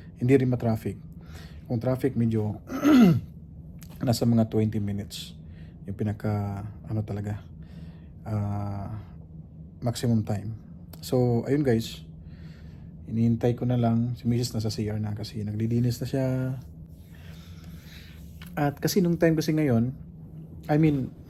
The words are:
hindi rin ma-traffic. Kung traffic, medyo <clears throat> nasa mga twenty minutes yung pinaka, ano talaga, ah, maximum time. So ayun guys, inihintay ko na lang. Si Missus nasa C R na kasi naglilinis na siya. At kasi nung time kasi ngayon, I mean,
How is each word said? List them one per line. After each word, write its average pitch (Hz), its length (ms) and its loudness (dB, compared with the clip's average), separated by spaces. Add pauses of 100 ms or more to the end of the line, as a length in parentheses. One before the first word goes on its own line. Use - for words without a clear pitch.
(220)
hindi 123 160 6
rin 127 160 4
ma-traffic. 110 480 0 (640)
Kung 117 140 -2
traffic, 127 340 2
medyo 110 460 2 (640)
<clears throat> - 800 -12
nasa 117 160 4
mga 117 240 6
twenty 110 300 2
minutes 101 560 -6 (560)
yung 98 80 -8
pinaka, 104 640 -2 (260)
ano 110 140 -2
talaga, 104 400 -4 (840)
ah, 101 720 -4 (840)
maximum 117 400 2
time. 104 320 -2 (480)
So 123 480 2
ayun 143 160 2
guys, 113 400 2 (1080)
inihintay 117 480 2
ko 123 80 0
na 123 80 2
lang. 117 400 2
Si - 80 -10
Missus 120 320 0
nasa 107 160 -2
C 107 160 -2
R 107 160 -2
na 104 160 -2
kasi 107 240 -8
naglilinis 113 560 0
na 127 80 -4
siya. 131 200 0 (2250)
At - 240 0
kasi 185 240 4
nung 170 160 4
time 160 160 6
kasi 160 160 2
ngayon, 131 400 4 (800)
I 151 80 6
mean, 143 320 4 (180)